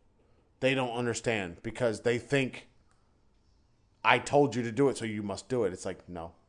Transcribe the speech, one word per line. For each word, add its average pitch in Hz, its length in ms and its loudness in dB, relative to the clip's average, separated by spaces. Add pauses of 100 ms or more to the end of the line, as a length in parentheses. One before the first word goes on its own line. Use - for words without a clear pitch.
(600)
they 131 120 4
don't 127 200 0
understand 113 680 -2
because 113 380 -2
they 120 160 2
think, 127 500 -2 (1400)
"I 120 140 8
told 139 360 2
you 123 80 -2
to 117 80 -4
do 135 180 4
it, 113 80 -2
so 117 80 -10
you 107 180 -4
must 98 260 -6
do 123 140 0
it." 90 100 0
It's - 120 -10
like, 92 240 -10
"No, 85 240 -10 (160)